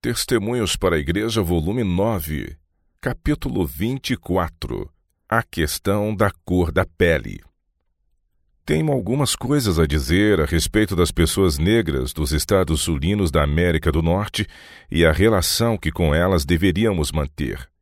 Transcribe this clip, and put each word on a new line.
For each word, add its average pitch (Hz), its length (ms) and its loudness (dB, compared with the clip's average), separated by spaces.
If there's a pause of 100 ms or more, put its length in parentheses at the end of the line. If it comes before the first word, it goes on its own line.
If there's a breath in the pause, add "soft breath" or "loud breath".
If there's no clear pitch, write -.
Testemunhos 117 680 -2
para 90 180 2
a 80 40 2
Igreja, 104 420 -2
volume 90 420 0
nove, 87 720 -2 (460)
capítulo 127 640 -2
vinte 104 460 -4
e 123 40 0
quatro. - 720 -6 (380)
A - 160 0
questão 104 720 -2
da 98 160 2 (140)
cor 90 260 2
da 90 140 0
pele. 78 560 0 (1200)
Tenho 156 240 0
algumas 127 460 0
coisas 120 420 0
a 82 80 4
dizer 80 540 2
a 76 60 2
respeito 85 500 0
das 85 160 2
pessoas 85 460 2
negras 78 560 0
dos 78 180 -4
estados 80 520 0
sulinos 85 480 0
da 78 120 2
América 80 480 0
do 78 100 0
Norte 87 460 -2 (420 loud breath)
e 82 160 4
a 80 60 6
relação 107 680 2
que 78 140 -4
com 78 240 0
elas 87 300 2
deveríamos 87 680 2
manter. 71 580 -6 (120)